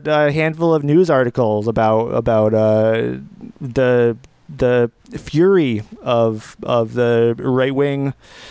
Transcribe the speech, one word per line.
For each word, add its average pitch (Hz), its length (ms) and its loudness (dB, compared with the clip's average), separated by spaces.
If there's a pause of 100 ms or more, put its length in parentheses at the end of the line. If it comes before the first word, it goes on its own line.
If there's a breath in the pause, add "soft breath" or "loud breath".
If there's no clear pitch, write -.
a 151 260 2
handful 160 440 -2
of 147 100 -2
news 165 240 4
articles 120 580 0
about, 110 480 0
about, 113 380 0
uh, 110 640 0 (440)
the, 123 560 0 (380)
the 123 360 0 (260)
fury 156 640 0 (200)
of, 113 600 -2
of 117 300 -2
the 117 460 0
right 131 360 -2
wing, 139 380 -2 (380 loud breath)